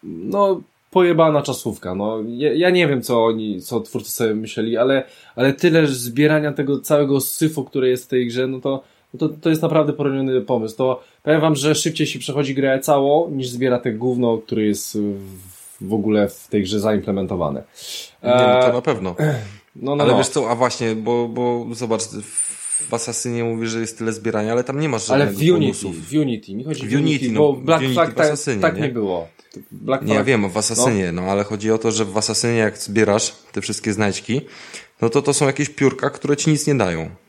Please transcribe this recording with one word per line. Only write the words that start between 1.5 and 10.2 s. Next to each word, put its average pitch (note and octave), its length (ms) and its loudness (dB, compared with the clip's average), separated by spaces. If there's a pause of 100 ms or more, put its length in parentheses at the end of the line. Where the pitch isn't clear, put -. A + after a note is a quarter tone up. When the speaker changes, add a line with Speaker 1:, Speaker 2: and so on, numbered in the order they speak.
Speaker 1:
no. G#2+ 320 -2
Ja, B2 260 -2
ja E3+ 160 4
nie F3+ 180 4
wiem, C3+ 140 0
co A#2 240 2
oni, A2 360 -2
co A2+ 200 -4
twórcy - 300 -10
sobie A2 240 0
myśleli, A2 420 -4
ale, C3 260 2 (320)
ale C3+ 180 4
tyle D#3+ 340 4
zbierania C#3+ 680 2
tego C#3 260 -2
całego C#3 420 2
syfu, D#3 420 -2
które C3 260 0
jest B2+ 160 0
w - 20 -20
tej B2+ 200 0
grze, B2+ 200 -2
no C3 120 -6
to, C3+ 240 -4 (300)
no B2+ 60 -16
to, D#3 100 0 (120)
to E3 80 0
jest D#3 120 2
naprawdę D3+ 320 2
poroniony C3+ 480 0